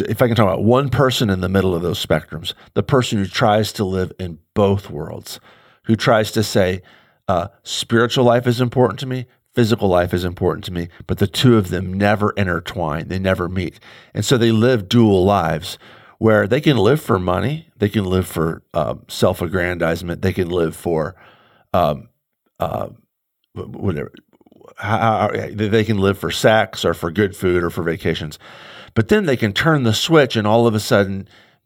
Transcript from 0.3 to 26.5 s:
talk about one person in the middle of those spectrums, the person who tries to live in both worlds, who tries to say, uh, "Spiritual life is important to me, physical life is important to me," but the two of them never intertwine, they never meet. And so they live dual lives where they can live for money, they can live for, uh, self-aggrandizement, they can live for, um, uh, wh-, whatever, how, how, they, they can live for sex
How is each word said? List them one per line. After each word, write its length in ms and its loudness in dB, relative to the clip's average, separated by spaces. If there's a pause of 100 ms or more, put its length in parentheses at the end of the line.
talk 80 4
about 200 0
one 260 2
person 400 2
in 100 0
the 80 -2
middle 260 2
of 80 -2
those 220 -4
spectrums, 480 -4 (220)
the 80 0
person 360 0
who 80 0
tries 480 0
to 100 -2
live 340 -2
in 200 -10 (160)
both 360 2
worlds, 500 -12 (440)
who 120 2
tries 360 0
to 100 0
say, 400 -2 (460)
uh, 200 -2 (140)
"Spiritual 640 0
life 220 4
is 140 0
important 400 0
to 60 -10
me, 200 -8 (280)
physical 340 2
life 240 2
is 120 -2
important 400 -4
to 80 -10
me," 160 -6 (180)
but 120 -4
the 100 2
two 280 4
of 140 2
them 220 -4
never 400 0
intertwine, 720 -4
they 140 -6
never 280 0
meet. 300 -6 (360)
And 100 -4
so 120 2
they 140 4
live 380 2
dual 360 4
lives 540 0 (400)
where 300 4
they 120 0
can 160 2
live 240 2
for 160 0
money, 600 -2
they 120 0
can 160 -2
live 220 0
for, 380 -4 (100)
uh, 220 -2 (100)
self-aggrandizement, 1120 -2
they 120 0
can 180 -2
live 240 0
for, 400 -4 (580)
um, 360 0 (500)
uh, 300 -6 (640)
wh-, 160 -12
whatever, 440 -6 (640)
how, 200 -4
how, 300 0
they, 400 -6
they 160 2
can 140 -2
live 200 2
for 140 -6
sex 520 2